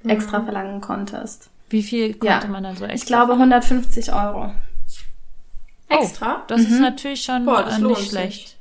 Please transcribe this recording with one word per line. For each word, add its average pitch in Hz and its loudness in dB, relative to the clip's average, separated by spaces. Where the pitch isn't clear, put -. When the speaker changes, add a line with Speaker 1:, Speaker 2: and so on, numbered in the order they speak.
Speaker 1:
Mhm. 226 -4
Speaker 2:
extra 214 -2
verlangen 202 -8
konntest. 202 -10
Speaker 3:
Wie 214 0
viel 220 -4
Speaker 2:
Ja. 202 2
Speaker 3:
konnte 202 0
man 196 -8
dann 190 -10
so 190 -12
extra 208 -8
Speaker 2:
Ich 226 -8
glaube 240 4
Speaker 3:
verlangen? 247 4
Speaker 2:
hundertfünfzig 247 6
Euro. 208 0
Speaker 3:
Oh, 233 0
Speaker 1:
Extra? 240 -2
Speaker 3:
das 233 0
ist 220 2
Speaker 2:
Mhm. 247 4
Speaker 3:
natürlich 269 -2
schon, 254 -2
Speaker 1:
Boah, 220 2
das 220 -4
Speaker 3:
äh, - 0
Speaker 1:
lohnt 233 2
Speaker 3:
nicht 202 -6
Speaker 1:
sich. 208 -4
Speaker 3:
schlecht. - -8